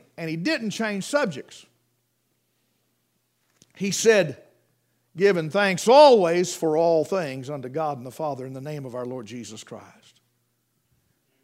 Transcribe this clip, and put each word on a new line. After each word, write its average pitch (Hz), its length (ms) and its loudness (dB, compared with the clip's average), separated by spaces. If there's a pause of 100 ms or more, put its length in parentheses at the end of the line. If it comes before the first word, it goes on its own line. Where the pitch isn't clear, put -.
(180)
And 165 120 -8
he 160 60 -4
didn't 226 360 -4
change 208 340 -6
subjects. 226 600 -4 (2000)
He 190 140 -4
said, 190 520 2 (720)
"Giving 175 340 2
thanks 190 380 -2
always 208 680 8
for 156 240 -2
all 165 280 2
things 135 440 -6
unto 135 200 -10
God 147 280 -6
and 120 80 -16
the 127 60 -14
Father 135 340 -8
in 131 60 -12
the 131 100 -14
name 147 240 -12
of 120 100 -14
our 123 100 -8
Lord 123 200 -10
Jesus 110 380 -16
Christ." - 560 -20 (1200)